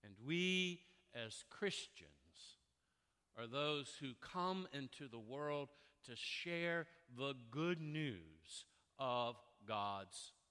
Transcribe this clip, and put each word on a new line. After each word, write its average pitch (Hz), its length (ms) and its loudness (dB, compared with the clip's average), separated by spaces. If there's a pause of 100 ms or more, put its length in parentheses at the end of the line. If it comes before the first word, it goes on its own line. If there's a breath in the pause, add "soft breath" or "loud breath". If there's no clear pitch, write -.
And 101 120 -14 (100)
we, 180 560 4 (320 loud breath)
as 113 360 -6
Christians, - 1080 -6 (760)
are 117 100 -4
those 143 520 0
who 135 160 -4
come 185 580 0
into 139 340 -6
the 117 120 -8
world 143 500 -2 (340 loud breath)
to 120 120 -10
share 170 720 0 (280 loud breath)
the 139 180 0 (180)
good 165 280 4
news 113 840 -4 (340 soft breath)
of 123 360 4 (300)
God's 101 680 -2 (180)